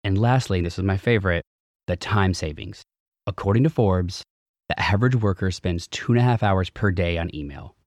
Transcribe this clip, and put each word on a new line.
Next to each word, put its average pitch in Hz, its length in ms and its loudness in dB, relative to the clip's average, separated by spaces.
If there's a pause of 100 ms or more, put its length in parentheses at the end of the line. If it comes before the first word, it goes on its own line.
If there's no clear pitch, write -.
And 98 160 0
lastly, 117 420 2
this 85 160 -4
is 92 60 -4
my 95 140 0
favorite, 95 480 0 (420)
the 87 100 -2
time 95 380 0
savings. 95 480 -10 (460)
According 101 340 0
to 156 80 4
Forbes, 92 540 0 (440)
the - 120 -4
average 117 340 2
worker 98 380 0
spends 87 340 -4
two - 240 -6
and 120 80 6
a 123 60 4
half 120 180 2
hours 95 260 2
per - 220 0
day 87 260 0
on 85 160 -4
email. 71 440 -12 (100)